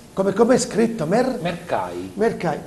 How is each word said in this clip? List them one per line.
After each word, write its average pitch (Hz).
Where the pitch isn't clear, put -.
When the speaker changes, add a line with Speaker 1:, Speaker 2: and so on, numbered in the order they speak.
Speaker 1:
come, 190
com'è 233
scritto? -
Mer-? 233
Speaker 2:
Mercai. 95
Speaker 1:
Mercai. 190